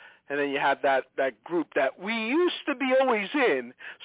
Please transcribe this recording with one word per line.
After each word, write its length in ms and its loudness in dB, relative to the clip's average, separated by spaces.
and 100 -2
then 80 0
you 100 -2
have 240 0
that, 220 2
that 260 -4
group 300 -2
that 260 -2
we 140 -6
used 500 0
to 100 -2
be 240 0
always 360 2
in. 400 0